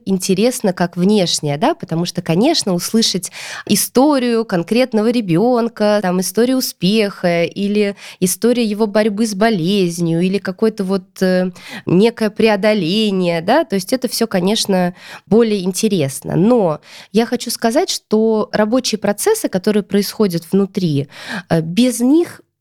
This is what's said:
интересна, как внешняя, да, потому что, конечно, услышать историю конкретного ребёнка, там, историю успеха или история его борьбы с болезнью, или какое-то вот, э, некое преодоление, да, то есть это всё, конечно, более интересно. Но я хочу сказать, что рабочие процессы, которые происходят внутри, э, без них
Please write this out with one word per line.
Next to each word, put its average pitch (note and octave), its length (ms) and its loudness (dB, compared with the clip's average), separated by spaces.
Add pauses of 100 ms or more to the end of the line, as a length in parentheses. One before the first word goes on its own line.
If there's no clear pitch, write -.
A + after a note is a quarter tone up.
интересна, G3 640 0
как F3 240 -4
внешняя, F3 640 0
да, C4 160 0
потому E3+ 320 -4
что, - 160 -8
конечно, G#3+ 520 0
услышать F#3+ 560 -2 (360)
историю A#3+ 800 2
конкретного A3 640 0
ребёнка, A3+ 920 0
там, F3+ 180 0
историю B3 380 0
успеха F#3 880 0
или G3+ 500 -2 (260)
история A#3 440 0
его G#3+ 220 0
борьбы G#3+ 400 0
с G#3+ 80 -6
болезнью, F3 880 0
или F#3+ 160 0
какое-то G3+ 460 -2
вот, F#3+ 380 -4
э, F#3 280 0 (360)
некое A3 440 2
преодоление, G3+ 1120 0
да, C4 220 2
то G#3 120 -4
есть F#3 160 -4
это B3 160 -2
всё, - 180 -2
конечно, F#3 680 0 (320)
более G#3 360 4
интересно. F3 760 -2
Но F#3 440 2 (320)
я A3+ 140 2
хочу A#3+ 240 -6
сказать, B3+ 400 0
что A3 640 0
рабочие A3 460 0
процессы, G#3 520 -2
которые G3+ 320 0
происходят G3+ 680 -2
внутри, F#3 560 0 (420)
э, E3 100 2
без A3 400 0
них D4 400 2 (200)